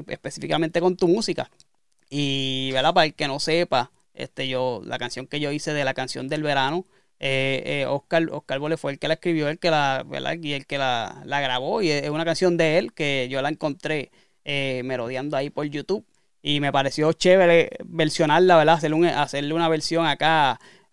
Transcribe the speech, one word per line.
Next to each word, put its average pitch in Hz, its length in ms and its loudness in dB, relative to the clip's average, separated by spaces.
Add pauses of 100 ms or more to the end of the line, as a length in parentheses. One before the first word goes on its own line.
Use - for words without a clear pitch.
(120)
específicamente 160 680 -4
con 180 160 2
tu 185 100 2
música. 180 420 0 (600)
Y, 135 640 -2
¿verdad? 139 200 2
Para 175 120 4
el 147 80 -4
que 147 140 -4
no 139 120 -6
sepa, 160 520 0 (220)
este, - 340 -10
yo, 127 380 -4
la 123 120 -6
canción 123 300 -8
que 147 120 -8
yo 147 120 -2
hice 151 220 -4
de 147 100 -2
la 131 100 0
canción 131 340 -6
del 151 160 -4
verano, 143 420 0 (340)
eh, 135 460 -2
eh, 143 220 -2
Oscar, 143 440 0
Oscar 139 280 -6
Bole 151 180 -4
fue 143 140 -6
el 139 80 -12
que 147 80 -4
la 160 80 0
escribió, 160 340 -2
el 160 100 -6
que 170 120 0
la, 139 360 0
¿verdad? 139 340 -6
Y 147 120 -6
el 139 140 -8
que 143 100 -6
la, 123 480 -4
la 139 160 -4
grabó, 135 400 -2
y 170 80 2
es, 147 140 0
es 147 60 -4
una 156 160 -4
canción 170 320 2
de 160 200 4
él 175 160 0
que 139 360 -2
yo 135 120 -2
la 139 80 -2
encontré, 151 640 -4 (340)
eh, 135 380 -2
merodeando 131 540 -4
ahí 139 120 -2
por 147 160 -6
YouTube, 147 400 -6 (360)
y 147 180 0
me 143 120 0
pareció 139 420 2
chévere 175 560 6 (160)
versionarla, 165 720 4
¿verdad? 160 180 6
Hacerle 156 220 0
un, 175 80 4
hacerle 143 480 -2
una 165 160 0
versión 165 360 0
acá, 147 540 2 (340)